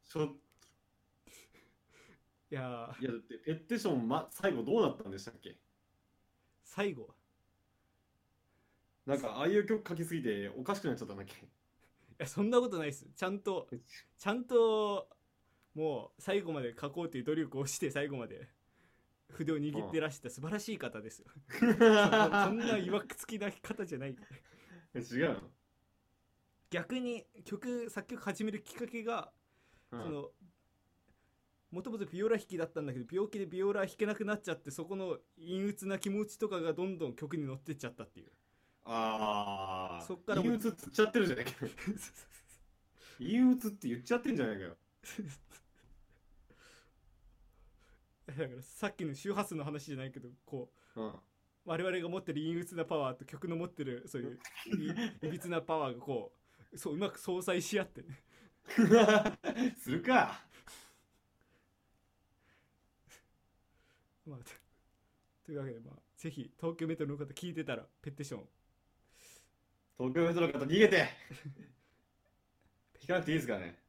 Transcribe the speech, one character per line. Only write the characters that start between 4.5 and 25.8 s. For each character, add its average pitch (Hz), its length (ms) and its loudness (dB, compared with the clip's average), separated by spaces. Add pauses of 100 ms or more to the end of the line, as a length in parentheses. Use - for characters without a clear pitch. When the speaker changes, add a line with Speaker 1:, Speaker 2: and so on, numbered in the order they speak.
Speaker 1:
後 113 100 -2
ど 170 140 2
う 226 40 6
な 151 80 6
っ - 80 -6
た 220 100 -12
ん 98 40 -8
で 98 60 -8
し 98 60 -10
た 117 80 -12
っ - 100 -20
け？ 90 160 -16 (1040)
Speaker 2:
最 202 300 -2
後？ 117 220 -12 (1900)
Speaker 1:
な 139 100 2
ん 135 40 0
か、 117 120 -2
あ 117 120 -4
あ 160 40 2
い 196 100 4
う 208 80 4
曲 214 220 0
書 170 80 -4
き 165 100 -2
す 165 100 -6
ぎ 151 60 -2
て 101 280 -2
お 127 140 -10
か 202 120 -2
し 202 60 -8
く 156 60 -2
な - 60 0
っ - 40 -4
ち - 40 -10
ゃ 113 40 -8
っ - 20 -14
た 101 60 -10
ん 98 40 -10
だ 98 60 -10
っ - 20 -10
け？ - 80 -18
Speaker 2:
い - 20 -16 (840)
や、 139 80 -6
そ - 140 -2
ん 208 80 4
な 247 100 8
こ 247 100 2
と 190 80 -2
な 156 80 -2
い 147 40 -2
っ - 40 -4
す。 - 220 -14
ち - 80 -4
ゃ 185 60 0
ん 202 100 -2
と、 190 320 -2
Speaker 1:
え？ 127 80 -8 (380)
Speaker 2:
ち - 100 -4
ゃ 208 60 2
ん 247 120 -2
と、 220 640 4 (640)
も 151 440 -4
う、 - 40 -20
最 196 200 0
後 170 120 -6
ま 143 80 -2
で 120 180 -4
書 143 120 -4
こ 175 120 -6
う 165 60 -4
と 139 80 -6
い 123 40 -4
う - 20 -8
努 151 120 0
力 139 240 -2
を 139 60 0
し - 140 -6
て、 151 120 0
最 147 160 -2
後 139 100 -6
ま 117 100 -6
で 123 200 -14 (840)
筆 160 220 -4
を 156 60 2
握 143 320 -2
っ - 20 -6
て 156 80 2
ら 156 120 0
し - 80 -14
た 120 100 -10
素 131 120 -12
晴 160 120 -4
ら 208 60 -2
し 214 140 -6
い 185 40 -6
方 110 240 -6
で 110 80 -12
す - 100 -18
よ。 - 80 -20 (340)
Speaker 1:
う 233 40 8
ん。 233 80 8
<laughs> - 20 8
Speaker 2:
そ - 20 -6
ん - 20 -6
な、 208 640 10
そ 190 80 2
ん 220 60 0
な 233 60 0 (120)
曰 190 300 0
く - 80 -12
つ - 100 -12
き 220 140 -6
な 196 120 -2
方 - 340 -8
じ 170 100 -6
ゃ - 20 -6
な 131 100 -6
い。 131 80 -6 (760)
Speaker 1:
え、 127 60 -4
違 120 260 0
う 139 80 2
の？ 95 80 -6 (1300)